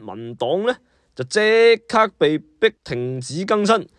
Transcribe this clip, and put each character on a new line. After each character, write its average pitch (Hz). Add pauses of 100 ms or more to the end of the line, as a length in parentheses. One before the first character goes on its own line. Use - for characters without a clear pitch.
文 117
檔 170
呢， 247 (380)
就 131
即 226 (120)
刻 220
被 156
逼 - (100)
停 127
止 147
更 208
新。 226 (240)